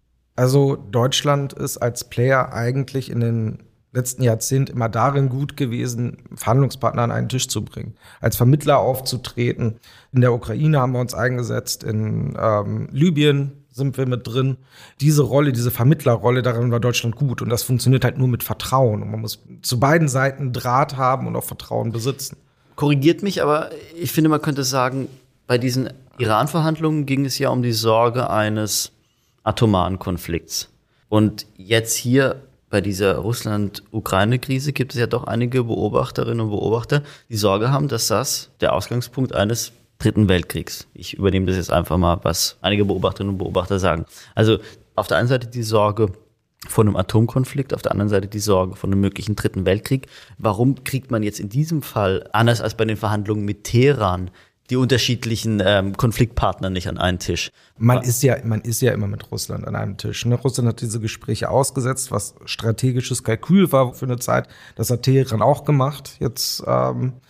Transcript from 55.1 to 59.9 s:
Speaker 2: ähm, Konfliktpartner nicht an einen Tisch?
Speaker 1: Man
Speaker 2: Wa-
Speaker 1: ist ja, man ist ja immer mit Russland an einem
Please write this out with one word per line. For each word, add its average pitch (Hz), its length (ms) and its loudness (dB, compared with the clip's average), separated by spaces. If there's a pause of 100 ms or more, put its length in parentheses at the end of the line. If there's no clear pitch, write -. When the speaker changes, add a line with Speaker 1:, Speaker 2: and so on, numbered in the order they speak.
Speaker 2:
ähm, 98 320 2
Konfliktpartner 110 760 0
nicht 90 180 -4
an - 80 -6
einen 90 220 0
Tisch? - 320 -4 (260)
Speaker 1:
Man 120 200 4
Speaker 2:
Wa- - 40 -2
Speaker 1:
ist 123 220 -2
ja, 123 200 4
man 110 180 -2
ist 117 200 -4
ja 120 120 4
immer 101 120 -2
mit 101 260 -8
Russland 104 360 -8
an 104 80 -6
einem 104 220 -6